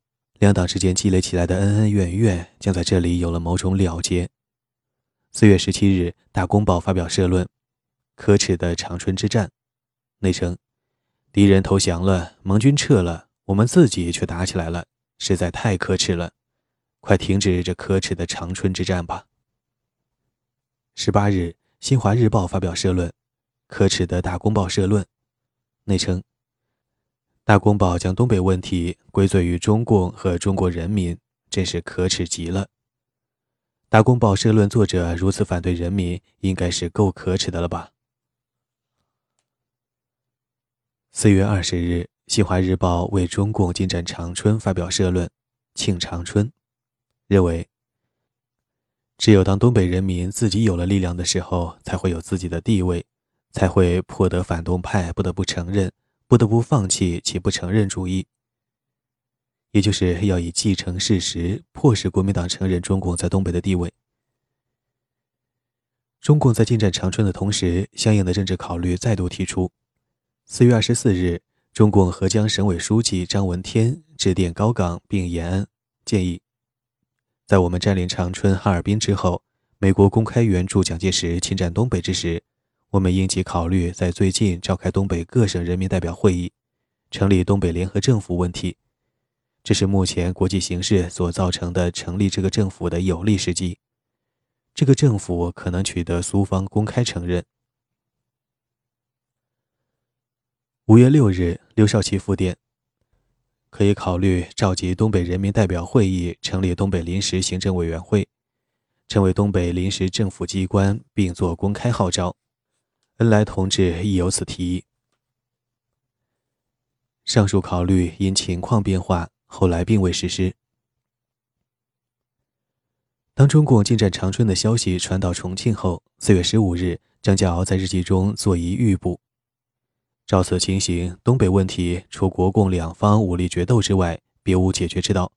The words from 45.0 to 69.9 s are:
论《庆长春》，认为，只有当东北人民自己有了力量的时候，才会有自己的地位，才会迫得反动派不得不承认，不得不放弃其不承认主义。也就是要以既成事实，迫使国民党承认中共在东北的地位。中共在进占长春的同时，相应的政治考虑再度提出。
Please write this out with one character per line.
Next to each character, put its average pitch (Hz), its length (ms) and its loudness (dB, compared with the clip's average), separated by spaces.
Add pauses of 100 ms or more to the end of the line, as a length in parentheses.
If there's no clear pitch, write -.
论 90 180 -2 (460)
《庆 92 240 -2
长 85 260 -8
春》， 107 260 0 (760)
认 98 160 4
为， 85 260 -2 (1500)
只 - 140 4
有 98 120 8
当 98 140 0
东 120 160 4
北 98 140 2
人 92 160 0
民 90 260 -2
自 110 180 -2
己 101 160 0
有 101 120 2
了 87 100 -2
力 98 140 2
量 87 180 -2
的 87 80 -6
时 - 140 -2
候， 87 440 -4
才 - 140 -6
会 92 140 -2
有 82 100 -6
自 - 160 -4
己 90 100 -6
的 85 140 -6
地 104 220 0
位， 90 200 -2 (480)
才 - 160 0
会 90 360 2
迫 - 260 0
得 90 140 -2
反 85 200 -6
动 90 160 -2
派 90 320 -4
不 98 120 -4
得 92 100 -4
不 95 100 -4
承 87 280 -6
认， 95 200 -2 (360)
不 123 100 6
得 113 80 4
不 113 160 2
放 113 260 0
弃 87 360 -2
其 - 160 -4
不 90 100 -4
承 90 220 -4
认 104 180 2
主 92 180 -8
义。 92 200 -4 (1400)
也 104 100 4
就 98 100 2
是 90 360 0
要 92 120 2
以 85 120 -6
既 98 240 -2
成 90 240 -6
事 98 200 2
实， 87 520 -6
迫 117 240 2
使 98 160 -4
国 95 100 -2
民 98 100 0
党 87 160 -4
承 92 200 -6
认 90 120 0
中 95 200 -2
共 92 180 -4
在 90 100 -2
东 95 160 0
北 92 80 -4
的 87 80 -2
地 95 140 -2
位。 87 180 -2 (2250)
中 151 160 4
共 135 160 4
在 113 100 2
进 117 140 0
占 104 140 2
长 92 200 -2
春 107 140 0
的 95 80 0
同 101 180 -4
时， 92 420 -2
相 107 220 2
应 101 80 4
的 90 80 -2
政 95 140 0
治 92 100 -4
考 87 220 -8
虑 87 180 -2
再 110 200 -2
度 92 120 -2
提 - 160 -6
出。 92 280 -4 (760)